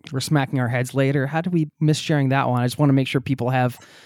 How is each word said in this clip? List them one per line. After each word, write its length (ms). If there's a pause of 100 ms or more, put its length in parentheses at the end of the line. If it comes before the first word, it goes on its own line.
(120)
we're 80
smacking 380
our 100
heads 240
later. 340
How 140
did 140
we 160 (100)
miss 160
sharing 340
that 180
one?" 120
I 60
just 120
wanna 140
make 140
sure 160
people 260
have 300 (280)